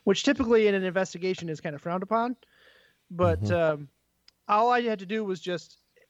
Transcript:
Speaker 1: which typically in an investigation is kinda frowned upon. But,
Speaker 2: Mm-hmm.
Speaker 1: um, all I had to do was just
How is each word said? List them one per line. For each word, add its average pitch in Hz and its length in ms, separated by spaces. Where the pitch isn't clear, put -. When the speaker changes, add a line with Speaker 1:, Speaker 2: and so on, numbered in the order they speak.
Speaker 1:
which 196 180
typically 233 460
in 202 60
an 190 100
investigation 185 640
is 156 120
kinda 147 180
frowned 175 240
upon. 233 340
But, 175 300
Speaker 2:
Mm-hmm. 175 140
Speaker 1:
um, 143 60
all 220 220
I 247 120
had 220 180
to 190 60
do 220 180
was 185 160
just - 380